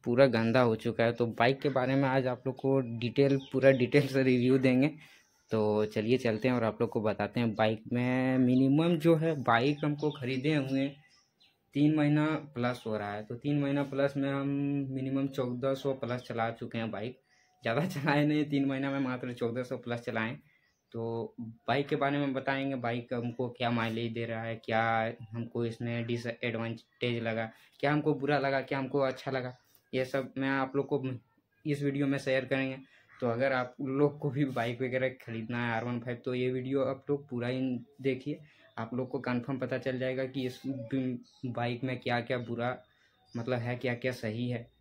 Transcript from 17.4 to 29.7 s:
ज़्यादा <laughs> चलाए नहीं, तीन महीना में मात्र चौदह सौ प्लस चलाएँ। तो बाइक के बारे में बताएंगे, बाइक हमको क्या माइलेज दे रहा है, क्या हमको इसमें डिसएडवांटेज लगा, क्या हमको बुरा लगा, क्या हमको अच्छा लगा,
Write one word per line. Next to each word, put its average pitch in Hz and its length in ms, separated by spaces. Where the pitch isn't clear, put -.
ज़्यादा 120 240
<laughs> - 0
चलाए 147 400
नहीं, 151 180
तीन 143 200
महीना 135 260
में 139 100
मात्र 127 320
चौदह 120 300
सौ 123 140
प्लस 120 240
चलाएँ। 113 380
तो 113 480
बाइक 120 480
के 151 80
बारे 139 220
में 139 140
बताएंगे, 135 420
बाइक 120 400
हमको 120 340
क्या 120 220
माइलेज 113 420
दे 113 140
रहा 113 160
है, 113 140
क्या 113 560
हमको 117 340
इसमें 117 400
डिसएडवांटेज 117 1160
लगा, 113 280
क्या 143 120
हमको 151 220
बुरा 139 240
लगा, 135 220
क्या 135 180
हमको 135 200
अच्छा 131 320
लगा, 127 260